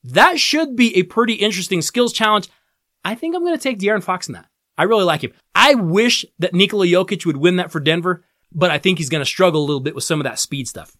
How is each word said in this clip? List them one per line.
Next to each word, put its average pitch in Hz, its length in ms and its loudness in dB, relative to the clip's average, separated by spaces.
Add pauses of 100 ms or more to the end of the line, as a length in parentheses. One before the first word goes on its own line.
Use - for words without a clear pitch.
That 240 380 2
should 294 340 0
be 226 220 2
a 180 80 4
pretty 226 300 0
interesting 185 480 -2
skills 240 300 0
challenge. 214 360 0 (560)
I 214 100 -4
think 330 220 -6
I'm 339 80 -4
gonna 339 140 -2
take 247 200 -6
De'Aaron 196 240 0
Fox - 260 -8
in 135 60 -14
that. 82 140 -20 (280)
I 156 80 0
really 208 200 2
like 156 180 0
him. 120 100 -10 (220)
I 262 220 6
wish 208 480 2 (160)
that 165 120 -2
Nikola 196 340 2
Jokic 185 400 0
would 147 100 0
win 175 200 2
that 180 140 -4
for 165 80 -6
Denver, 170 460 -2 (280)
but 165 200 0
I 147 60 -2
think 185 200 0
he's 151 100 -6
gonna 147 160 -2
struggle 165 360 2
a 147 60 -2
little 143 140 -2
bit 143 140 -6
with 131 80 -10
some 156 160 -2
of 143 60 -4
that 113 160 -6
speed 139 260 -6
stuff. - 340 -16